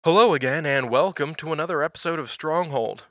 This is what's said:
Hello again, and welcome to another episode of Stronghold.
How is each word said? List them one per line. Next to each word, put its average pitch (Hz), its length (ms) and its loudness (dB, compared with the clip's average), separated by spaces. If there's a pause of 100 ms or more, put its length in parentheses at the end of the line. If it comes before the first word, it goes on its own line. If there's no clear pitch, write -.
Hello 202 300 6
again, 139 320 0
and 135 240 0
welcome 151 420 0
to 156 180 -8
another 156 300 -2
episode 165 380 -4
of 127 100 -8
Stronghold. 143 800 -4